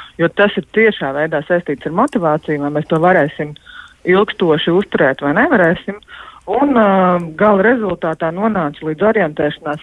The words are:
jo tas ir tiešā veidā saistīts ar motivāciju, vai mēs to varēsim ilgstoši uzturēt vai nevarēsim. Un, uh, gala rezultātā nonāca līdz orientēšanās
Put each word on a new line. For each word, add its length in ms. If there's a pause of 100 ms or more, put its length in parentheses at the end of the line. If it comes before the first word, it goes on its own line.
(220)
jo 80
tas 240
ir 160
tiešā 460
veidā 320
saistīts 420
ar 80
motivāciju, 640
vai 140
mēs 160
to 100
varēsim 540 (500)
ilgstoši 640
uzturēt 560
vai 80
nevarēsim. 640 (560)
Un, 240
uh, 560
gala 320
rezultātā 640
nonāca 560
līdz 240
orientēšanās 720